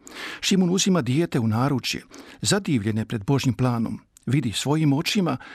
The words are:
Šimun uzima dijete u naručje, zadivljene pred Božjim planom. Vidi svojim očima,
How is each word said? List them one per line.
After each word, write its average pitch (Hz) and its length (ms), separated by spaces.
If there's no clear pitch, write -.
Šimun 185 300
uzima 180 320
dijete 135 380
u 113 60
naručje, 123 560
zadivljene 110 640
pred 107 200
Božjim 135 300
planom. 117 460
Vidi 123 260
svojim 147 400
očima, 160 440